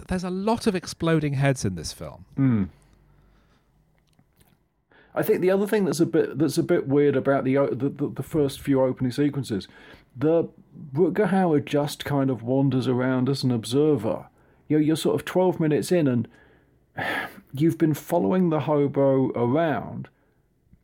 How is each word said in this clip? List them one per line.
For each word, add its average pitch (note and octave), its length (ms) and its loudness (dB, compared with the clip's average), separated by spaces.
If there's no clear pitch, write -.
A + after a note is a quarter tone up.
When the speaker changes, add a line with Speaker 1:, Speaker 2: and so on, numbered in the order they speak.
Speaker 1:
there's F3+ 160 -4
a F#3 80 -6
lot G3+ 340 -2
of G#3 100 2
exploding D#3+ 600 -2
heads C3+ 280 0
in F#2+ 120 -4
this D#2+ 180 -10
film. D2 320 -16
Speaker 2:
Hmm. B2 280 4
I D#3 80 0
think - 180 2
the F3+ 80 2
other G3 160 2
thing G#3 200 0
that's C#3+ 140 0
a E3 60 4
bit, - 320 0
that's D3 220 0
a D#3 40 2
bit F3 240 0
weird C#3+ 280 4
about C3 280 0
the C3 140 0
o-, C#3 160 2
the, C3+ 160 -2
the, - 200 -4
the A#2+ 140 -8
first C#3+ 380 -2
few C3+ 200 2
opening C3 300 0
sequences, C3+ 560 -2
the D#3 320 2
Rutger F3+ 380 2
Hauer F3+ 320 2
just D3 420 -4
kind C#3 240 0
of A2+ 140 -4
wanders C3 440 2
around B2+ 400 0
as C#3 160 -2
an C3 80 2
observer. A#2+ 760 0
You're, D3+ 120 2
you're D3+ 160 2
sort D3+ 240 0
of - 60 -10
twelve F#3 340 0
minutes D3+ 320 0
in, E3+ 160 2
and A#2+ 200 0
<sighs> - 120 -8
you've D#3 280 0
been D#3 160 2
following F#3 560 0
the D3+ 100 0
hobo C#3 680 2
around, A#2+ 760 -2